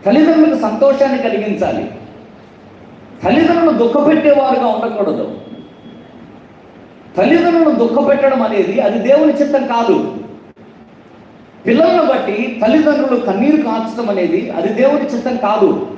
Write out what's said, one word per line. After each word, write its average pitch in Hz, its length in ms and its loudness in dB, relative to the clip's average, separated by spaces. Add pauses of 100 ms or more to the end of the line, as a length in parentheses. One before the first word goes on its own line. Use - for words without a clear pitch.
తల్లిదండ్రులకు 311 540 4
సంతోషాన్ని 262 580 0
కలిగించాలి. 202 720 -4 (1300)
తల్లిదండ్రులను 330 540 2
దుఃఖపెట్టేవారుగా 285 880 2
ఉండకూడదు. 214 640 -4 (1900)
తల్లిదండ్రులను 330 640 2
దుఃఖపెట్టడం 269 640 0
అనేది 208 380 -2
అది 214 180 0
దేవుని 285 340 2
చిత్తం 277 340 -2
కాదు. - 500 -2 (1500)
పిల్లలను 320 400 2
బట్టి 233 560 -4
తల్లిదండ్రులు 262 580 2
కన్నీరు 262 360 0
కార్చడం 226 540 -4
అనేది 180 400 -2
అది 190 180 -4
దేవుని 262 360 0
చిత్తం 240 320 -6
కాదు. 208 500 0 (120)